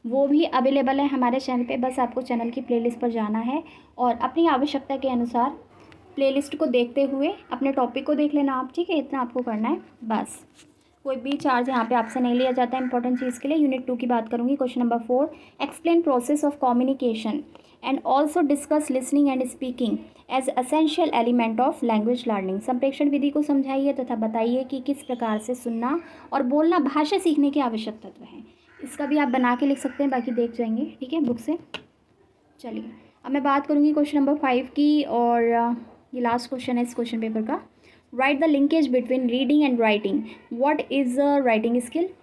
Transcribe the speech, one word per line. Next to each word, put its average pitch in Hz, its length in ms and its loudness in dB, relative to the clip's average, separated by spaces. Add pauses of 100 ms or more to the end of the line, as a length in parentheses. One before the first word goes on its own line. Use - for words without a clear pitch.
वो 269 220 2
भी 294 160 6
available 269 560 2
है 285 80 2
हमारे 254 320 2
channel 254 240 -2
पे। 240 140 -4
बस 254 220 -2
आपको 240 220 -2
channel 233 280 -2
की 247 120 -6
playlist 240 380 -2
पर 247 100 0
जाना 220 300 -2
है 262 240 -2 (340)
और 247 180 2
अपनी 320 320 0
आवश्यकता 277 500 0
के 269 120 -2
अनुसार 240 400 0 (680)
playlist 277 420 0
को 311 80 0
देखते 240 380 2
हुए 277 300 0 (180)
अपने 269 200 -2
topic 262 340 -2
को 302 80 0
देख 294 200 0
लेना 277 200 2
आप, 254 220 -4
ठीक 349 140 -2
है, 359 80 0
इतना 277 220 -4
आपको 254 220 -4
करना 226 280 -2
है 349 120 -2 (220)
बस। 220 420 -6 (600)
कोई 262 100 -4
भी 254 160 -6
charge 269 380 0
यहाँ 240 160 0
पे 240 100 0
आपसे 226 240 0
नहीं 247 140 2
लिया 254 180 2
जाता 254 260 0
है 262 60 -4
इंपॉर्टेंट 247 360 -2
चीज़ 254 200 -6
के - 80 -6
लिए। 311 100 0
Unit 262 300 0
two 254 80 -2
की 247 120 -4
बात 226 220 0
करूँगी, 240 260 0
question 254 260 -2
number 233 160 2
four, 247 340 0 (300)
explain 339 460 0
process 285 380 0
of 294 200 0
communication 240 720 0 (520)
and 269 180 -2
also 294 400 2
discuss 294 440 0
listening 277 380 2
and 254 180 -2
speaking 247 500 -4 (360)
as 254 240 0
essential 302 560 2
element 233 460 2
of 277 240 0
language 233 400 0
learning। 196 360 -2
संप्रेषण 269 500 0
विधि 285 200 2
को 294 120 0
समझाइए 277 520 0
तथा 254 220 -4
बताइए 226 480 0
कि 262 160 -6
किस 277 240 -4
प्रकार 233 360 -2
से 247 160 -4
सुनना 247 460 -4 (320)
और 269 100 0
बोलना 311 360 2
भाषा 302 380 0
सीखने 294 340 2
के 294 80 0
आवश्यक 220 340 -2
तत्व - 300 -20
हैं। - 220 -20 (380)
इसका 294 220 -8
भी 285 120 0
आप 285 100 2
बना 247 280 2
के 247 100 0
लिख 277 120 2
सकते 277 260 -4
हैं, 277 80 2
बाकी 247 200 -2
देख 233 200 0
जाएंगे, 240 480 -4
ठीक 254 140 -8
है, 330 80 0
book 240 180 0
से। 320 180 -4 (1040)
चलिए, 220 240 -10 (420)
अब 247 60 -6
मैं 277 120 0
बात 277 240 2
करूँगी 302 260 4
क्वेश्चन 294 240 2
नंबर 277 180 4
फ़ाइव 262 300 2
की, 294 380 4
और, 240 400 2
अ, 233 300 2 (400)
ये 254 80 -4
लास्ट 240 280 0
क्वेश्चन 247 280 -4
है 240 60 2
इस 240 120 -6
क्वेश्चन 233 260 -4
पेपर 220 200 -2
का। 269 200 -4 (520)
Write 269 280 2
the 330 140 4
linkage 285 400 4
between 254 320 0
reading 262 340 2
and 262 160 2
writing। 208 400 2 (440)
What 302 200 2 (100)
is 254 280 0
a 285 100 4 (120)
writing 233 440 2
skill? 339 220 -2 (160)